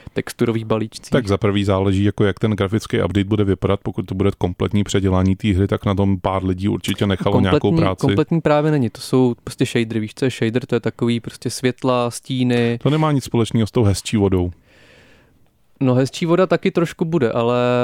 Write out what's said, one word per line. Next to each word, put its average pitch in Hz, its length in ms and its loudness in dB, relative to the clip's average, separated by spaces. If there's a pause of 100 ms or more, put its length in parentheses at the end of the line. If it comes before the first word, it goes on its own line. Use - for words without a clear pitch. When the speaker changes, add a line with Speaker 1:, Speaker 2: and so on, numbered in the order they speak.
(120)
Speaker 1:
texturových 113 520 -2
balíčcích. 110 460 -6
Speaker 2:
Tak 123 180 0
za 98 80 2
prvý 101 280 0
záleží, 98 400 2
jako 104 200 0
jak 95 140 0
ten 110 120 0
grafický 104 520 -2
update 95 220 0
bude 104 200 0
vypadat. 98 380 0
Pokud 104 240 -6
to 98 80 -8
bude 95 240 2
kompletní 101 460 0
předělání 95 520 2
té 107 160 -4
hry, 95 140 2
tak 104 200 -2
na 101 80 2
tom 98 260 0
pár 95 240 -2
lidí 95 240 -2
určitě 101 380 -2
nechalo 98 260 0
Speaker 1:
Kompletní, 98 180 2 (200)
Speaker 2:
nějakou 165 60 2
práci. 95 300 0
Speaker 1:
kompletní 151 340 0
právě 151 300 2
není, 131 200 0
to - 100 -20
jsou 127 340 2 (100)
prostě - 220 -2
shadery, 113 340 -2
víš, 107 140 -8
co - 100 -2
je 127 60 0
shader, 113 360 -2
to - 80 -2
je 113 60 0
takový 117 400 -2
prostě - 300 -10
světla, 123 600 -2
stíny. 120 720 -2
Speaker 2:
To 139 80 2
nemá 156 220 0
nic 135 120 -2
společného 113 420 0
s - 40 -10
tou 123 120 0
hezčí 101 340 0
vodou. 92 340 2 (1300)
Speaker 1:
No, 127 140 4
hezčí 135 320 0
voda 175 200 4
taky 175 240 0
trošku 170 340 -2
bude, 156 280 0
ale 120 240 0 (280)